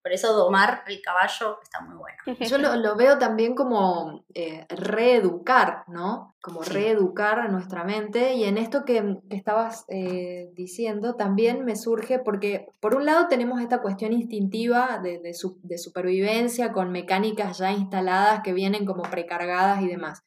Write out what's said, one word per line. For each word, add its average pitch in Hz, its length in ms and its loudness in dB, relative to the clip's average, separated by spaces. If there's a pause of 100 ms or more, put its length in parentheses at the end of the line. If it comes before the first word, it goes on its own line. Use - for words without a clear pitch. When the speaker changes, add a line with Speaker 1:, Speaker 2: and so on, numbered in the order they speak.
Speaker 1:
Por 180 120 -4
eso 220 200 2
domar 202 540 4
el 190 160 -12
caballo 202 600 0
está - 200 -12
muy 165 140 -18
bueno. - 200 -18 (240)
Speaker 2:
Yo 254 160 0
lo, 277 200 4
lo 214 200 0
veo 262 220 8
también 226 360 2
como, 185 760 0
eh, 160 380 -8
reeducar, 208 1160 2
¿no? 180 520 -6
Como 170 220 -10
Speaker 1:
Sí. - 100 -6
Speaker 2:
reeducar 208 680 2
a 226 80 -2
nuestra 185 360 -4
mente. 214 500 0
Y 233 100 2
en 202 140 2
esto 233 260 -2
que, 208 320 0 (120)
que 202 80 -8
estabas, 226 520 -2
eh, 180 680 -6
diciendo, 208 640 -6
también 226 480 2
me 220 120 -2
surge 226 420 -2
porque, 202 480 -4 (140)
por 214 140 0
un 277 120 0
lado, 330 220 4
tenemos 240 320 0
esta 240 220 -2
cuestión 214 300 -4
instintiva 233 920 0
de, 175 160 -6
de 170 160 -12
su-, 185 280 -10
de 175 160 -8
supervivencia 214 920 0
con 185 180 -2
mecánicas 190 680 -2
ya 190 140 0
instaladas 196 680 2
que 185 100 -4
vienen 196 340 0
como 180 160 -4
precargadas 180 800 0
y 185 60 0
demás. 165 380 -8